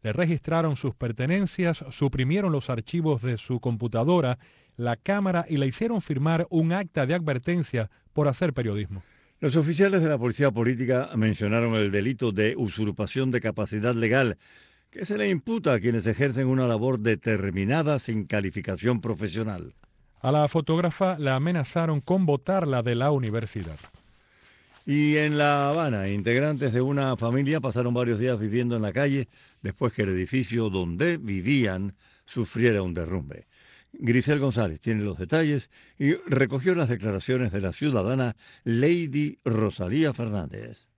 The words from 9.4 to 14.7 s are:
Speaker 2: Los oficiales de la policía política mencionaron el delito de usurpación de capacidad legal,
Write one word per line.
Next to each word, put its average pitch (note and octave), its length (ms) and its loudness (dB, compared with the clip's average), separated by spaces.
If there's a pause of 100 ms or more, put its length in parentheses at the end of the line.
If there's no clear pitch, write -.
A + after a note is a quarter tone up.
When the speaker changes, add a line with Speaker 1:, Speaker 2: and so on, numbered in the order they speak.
Speaker 2:
Los C#3+ 160 2
oficiales E3+ 460 4
de D#3+ 60 2
la C#3+ 100 2
policía B2 320 2
política B2 680 0
mencionaron A2 580 2
el G#2 160 2
delito A2 400 0
de G#2+ 260 2
usurpación G#2+ 760 -2
de A#2+ 100 0
capacidad A2 540 -2
legal, A#2 420 2 (540)